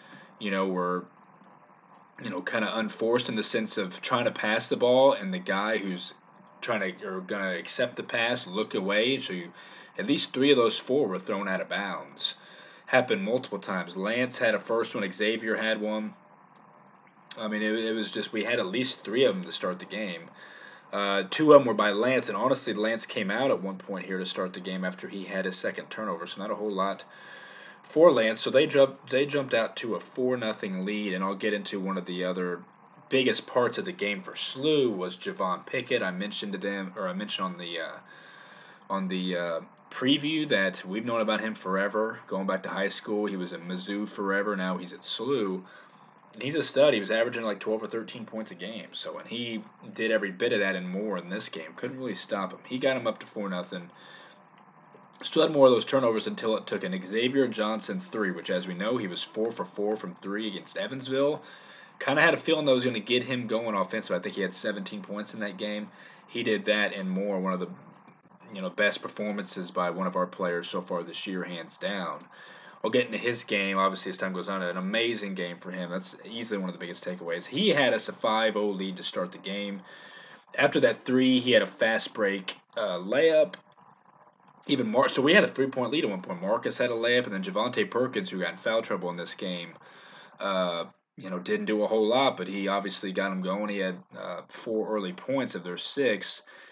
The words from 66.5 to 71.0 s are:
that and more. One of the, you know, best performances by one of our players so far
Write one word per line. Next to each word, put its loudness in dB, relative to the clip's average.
that 4
and -4
more. 0
One 0
of 0
the, -4
you -8
know, -4
best 2
performances -6
by 0
one -2
of -4
our 0
players -4
so -4
far -4